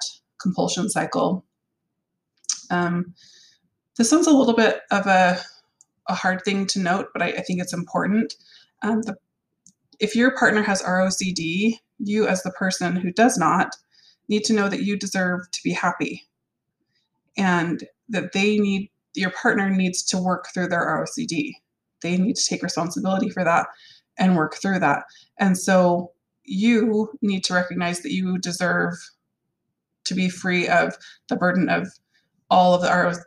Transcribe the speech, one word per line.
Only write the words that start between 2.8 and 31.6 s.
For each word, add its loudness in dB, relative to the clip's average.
this 2
one's 4
a 6
little 6
bit 2
of 0
a, 4
a 0
hard -2
thing -2
to -2
note, -2
but -2
I, -2
I -6
think -4
it's -8
important. -2
Um, 0
the, -8
if -2
your 4
partner 2
has 0
R 0
O 2
C -4
D, 0
you 0
as -2
the -6
person -2
who -2
does 4
not 0
need 0
to 2
know 2
that -4
you -2
deserve -4
to -10
be -2
happy, -4
and 0
that -6
they 2
need, -2
your -2
partner 0
needs 0
to -2
work -2
through -2
their 0
R -2
O -4
C -8
D. -6
They -2
need 2
to -2
take -4
responsibility -2
for -4
that 2
and 4
work 0
through -2
that. 0
And 2
so 2
you 2
need -2
to -4
recognize -2
that -8
you -2
deserve -2
to -6
be 0
free -2
of 2
the -2
burden 0